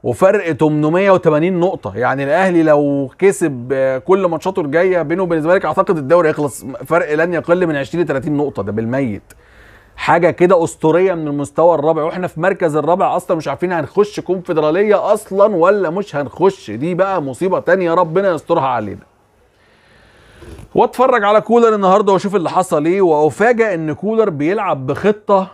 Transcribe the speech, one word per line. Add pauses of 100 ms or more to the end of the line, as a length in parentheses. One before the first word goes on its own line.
وفرق
تمنمية
وتمانين
نقطة.
يعني
الأهلي
لو (100)
كسب،
آه،
كل
ماتشاته
الجاية
بينه
وبين
الزمالك،
أعتقد
الدوري
يخلص (200)
فرق
لن
يقل
من
عشرين
لتلاتين
نقطة،
ده
بالميت. (600)
حاجة
كده
أسطورية
من
المستوى
الرابع،
وإحنا
في
مركز
الرابع
أصلا
مش
عارفين
هنخش
كونفدرالية
أصلا
ولا
مش
هنخش،
دي
بقى
مصيبة
تانية
ربنا
يسترها
علينا. (1700)
واتفرج
على
كولر
النهاردة
واشوف
اللي
حصل
ايه،
وأفاجأ
إن
كولر
بيلعب
بخطة